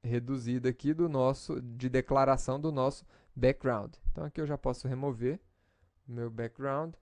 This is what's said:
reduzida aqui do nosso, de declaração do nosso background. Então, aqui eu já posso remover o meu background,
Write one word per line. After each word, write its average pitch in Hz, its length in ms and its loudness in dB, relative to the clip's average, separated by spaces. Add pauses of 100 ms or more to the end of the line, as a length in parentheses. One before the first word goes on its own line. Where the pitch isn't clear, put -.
reduzida 123 680 0
aqui 143 240 -2
do 170 120 2
nosso, 135 540 0
de 123 300 -6
declaração 135 680 4
do 156 140 -2
nosso 139 320 0 (320)
background. 123 580 2 (160)
Então, 156 140 0
aqui 151 160 -6
eu 151 60 0
já 147 100 -2
posso 127 320 -4
remover 131 500 -2 (720)
o 120 40 -12
meu 120 180 -6
background, 135 720 -4